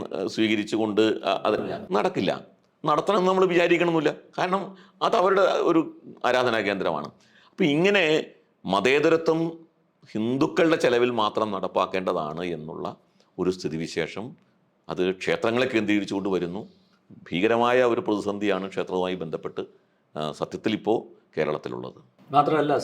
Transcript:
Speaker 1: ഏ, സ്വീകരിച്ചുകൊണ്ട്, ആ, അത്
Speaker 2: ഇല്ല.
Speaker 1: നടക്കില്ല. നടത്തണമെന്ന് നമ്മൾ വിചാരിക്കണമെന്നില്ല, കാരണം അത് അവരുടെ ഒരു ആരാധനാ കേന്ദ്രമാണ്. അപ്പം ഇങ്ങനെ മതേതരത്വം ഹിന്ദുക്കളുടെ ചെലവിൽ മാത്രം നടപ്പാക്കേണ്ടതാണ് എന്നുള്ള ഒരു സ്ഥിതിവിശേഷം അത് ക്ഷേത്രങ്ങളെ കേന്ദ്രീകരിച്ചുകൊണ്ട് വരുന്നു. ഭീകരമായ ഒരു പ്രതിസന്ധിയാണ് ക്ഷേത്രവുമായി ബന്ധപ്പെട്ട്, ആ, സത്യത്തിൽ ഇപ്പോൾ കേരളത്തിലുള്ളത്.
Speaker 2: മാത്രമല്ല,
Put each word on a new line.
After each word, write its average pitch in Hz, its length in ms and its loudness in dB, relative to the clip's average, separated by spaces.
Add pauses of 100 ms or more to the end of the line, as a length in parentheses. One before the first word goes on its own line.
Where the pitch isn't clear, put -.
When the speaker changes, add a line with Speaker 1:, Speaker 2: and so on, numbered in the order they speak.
(160)
Speaker 1:
ഏ, 80 40 -4 (140)
സ്വീകരിച്ചുകൊണ്ട്, 107 680 2 (280)
ആ, - 20 2 (140)
അത് 107 140 2
Speaker 2:
ഇല്ല. - 160 -6 (200)
Speaker 1:
നടക്കില്ല. 180 360 0 (560)
നടത്തണമെന്ന് 180 420 2
നമ്മൾ 190 220 4
വിചാരിക്കണമെന്നില്ല, 170 600 2 (240)
കാരണം 185 260 -2 (440)
അത് - 140 2
അവരുടെ 190 240 4 (260)
ഒരു 165 100 6 (480)
ആരാധനാ 123 400 2
കേന്ദ്രമാണ്. 87 400 -2 (420)
അപ്പം 190 240 0
ഇങ്ങനെ 190 300 2 (720)
മതേതരത്വം 160 680 4 (720)
ഹിന്ദുക്കളുടെ 135 720 0
ചെലവിൽ 123 260 4 (120)
മാത്രം 107 320 -2
നടപ്പാക്കേണ്ടതാണ് 92 920 -4 (120)
എന്നുള്ള 78 300 -10 (540)
ഒരു 90 160 2
സ്ഥിതിവിശേഷം 80 680 -6 (680)
അത് 85 100 -2 (180)
ക്ഷേത്രങ്ങളെ 113 540 0
കേന്ദ്രീകരിച്ചുകൊണ്ട് 101 600 0
വരുന്നു. 87 260 -4 (640)
ഭീകരമായ 117 520 2 (140)
ഒരു 113 140 -2
പ്രതിസന്ധിയാണ് 101 680 -2
ക്ഷേത്രവുമായി 90 520 -4
ബന്ധപ്പെട്ട്, 85 400 -8 (540)
ആ, 76 220 -6
സത്യത്തിൽ 90 400 -4
ഇപ്പോൾ 110 180 0 (380)
കേരളത്തിലുള്ളത്. 69 640 -6 (340)
Speaker 2:
മാത്രമല്ല, 147 380 2 (120)